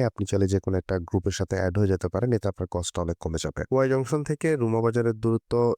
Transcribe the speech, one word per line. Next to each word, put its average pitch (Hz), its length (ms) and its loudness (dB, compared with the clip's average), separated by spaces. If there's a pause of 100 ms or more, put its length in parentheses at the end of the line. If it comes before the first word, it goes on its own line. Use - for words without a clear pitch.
আপনি - 200 -6
চাইলে 98 240 2
যে 98 120 4
কোনো 95 160 0
একটা - 140 -4 (120)
গ্রুপের 95 320 -2
সাথে 95 220 -2
অ্যাড 92 180 0
হয়ে 101 140 4
যেতে 90 200 -2
পারেন, 117 220 0
এতে 101 160 0
আপনার 90 240 -6
কস্ট 87 180 -4 (100)
অনেক 85 200 -2
কমে 80 220 -2
যাবে। 73 160 -6 (120)
ওয়াই 131 200 2
জংশন 135 360 0
থেকে 156 180 -2 (140)
রুমা 113 240 2
বাজারের 117 380 2
দূরত্ব 113 300 0 (240)